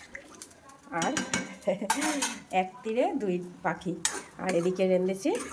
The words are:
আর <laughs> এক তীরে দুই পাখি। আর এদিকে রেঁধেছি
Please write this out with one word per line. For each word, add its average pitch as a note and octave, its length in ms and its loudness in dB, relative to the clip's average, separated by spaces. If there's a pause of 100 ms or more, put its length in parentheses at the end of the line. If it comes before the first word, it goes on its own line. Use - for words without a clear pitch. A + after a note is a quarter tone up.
(920)
আর F3 200 2 (600)
<laughs> B3+ 880 0
এক F#3 120 0 (100)
তীরে B3+ 300 2
দুই F#3 300 0 (200)
পাখি। E3+ 320 -2 (420)
আর F3 180 0
এদিকে F#3 320 4
রেঁধেছি F#3+ 480 2 (180)